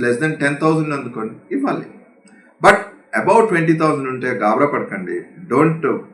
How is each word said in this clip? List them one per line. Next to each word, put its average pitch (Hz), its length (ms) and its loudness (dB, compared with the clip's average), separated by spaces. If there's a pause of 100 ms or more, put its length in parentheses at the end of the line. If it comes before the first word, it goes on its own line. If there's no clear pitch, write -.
less 120 200 2
than 156 180 0
ten 143 120 0 (100)
thousand 160 340 2
అనుకోండి, 117 380 -10 (200)
ఇవ్వాలి. 269 320 -4 (760)
But 196 140 8 (420)
above 202 220 4 (100)
twenty 165 300 2
thousand 139 320 0
ఉంటే 127 160 -4 (140)
గాబరా 120 300 2
పడకండి. 92 440 -6 (360)
Don't 160 300 2 (300)